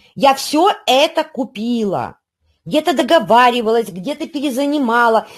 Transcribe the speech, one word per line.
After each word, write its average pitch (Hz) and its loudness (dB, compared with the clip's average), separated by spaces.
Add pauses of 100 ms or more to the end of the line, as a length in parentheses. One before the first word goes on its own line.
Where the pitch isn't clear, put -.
(140)
я 262 4
всё 311 0 (160)
это 311 0
купила. 214 -6 (500)
Где-то 302 0
договаривалась, 233 2
где-то 202 -10
перезанимала, 254 0 (120)